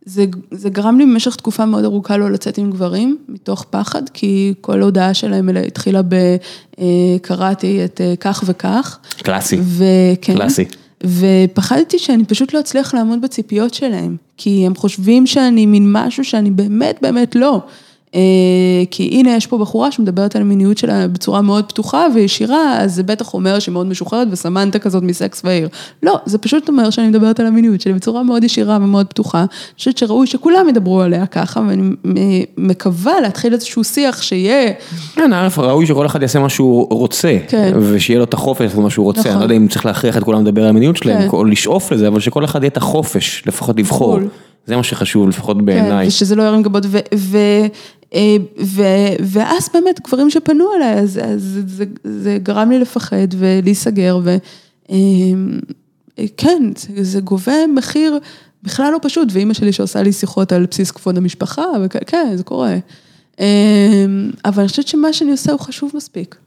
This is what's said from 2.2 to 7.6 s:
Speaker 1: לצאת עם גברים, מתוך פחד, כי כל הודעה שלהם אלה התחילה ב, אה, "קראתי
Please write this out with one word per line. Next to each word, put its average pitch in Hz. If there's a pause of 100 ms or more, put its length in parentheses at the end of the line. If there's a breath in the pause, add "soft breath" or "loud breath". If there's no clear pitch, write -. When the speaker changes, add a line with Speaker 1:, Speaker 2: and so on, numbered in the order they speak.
Speaker 1:
לצאת 202
עם 202
גברים, 185 (120)
מתוך 196
פחד, 202 (120)
כי 196
כל 196
הודעה 190
שלהם 190
אלה 185
התחילה 190
ב, 180 (680 loud breath)
אה, 185 (380)
"קראתי 190